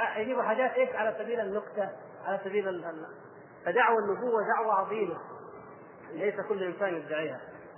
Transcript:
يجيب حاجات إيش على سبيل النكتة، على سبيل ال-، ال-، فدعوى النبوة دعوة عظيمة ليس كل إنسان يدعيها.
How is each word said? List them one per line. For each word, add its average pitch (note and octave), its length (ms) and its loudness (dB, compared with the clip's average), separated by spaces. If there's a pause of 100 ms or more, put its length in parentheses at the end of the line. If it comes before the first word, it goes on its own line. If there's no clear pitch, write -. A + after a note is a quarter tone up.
(180)
يجيب A#3+ 240 2
حاجات A3+ 300 4
إيش B3 240 4
على G#3+ 240 2
سبيل A3+ 200 -2
النكتة، G3+ 500 -2 (360)
على F#3+ 180 0
سبيل G3 240 0
ال-، F3 180 -2
ال-، D#3+ 220 -8 (580)
فدعوى A3+ 320 6
النبوة G#3 440 2 (140)
دعوة A3 180 2
عظيمة F#3+ 420 2 (960)
ليس F#3 240 0 (140)
كل G3 140 0
إنسان F3+ 320 0
يدعيها. D3 440 -2 (380)